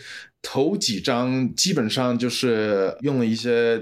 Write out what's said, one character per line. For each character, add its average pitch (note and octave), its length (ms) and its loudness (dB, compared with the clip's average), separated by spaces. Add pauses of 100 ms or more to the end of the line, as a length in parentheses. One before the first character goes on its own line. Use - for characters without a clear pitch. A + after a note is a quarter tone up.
(420)
头 D#3 340 0
几 G#2 240 -2
章 B2+ 540 0
基 - 180 0
本 C3 160 0
上 B2 300 0
就 B2 100 0
是 G#2+ 760 2
用 C#3 160 0
了 A#2 80 2
一 A2+ 100 2
些 A#2 460 2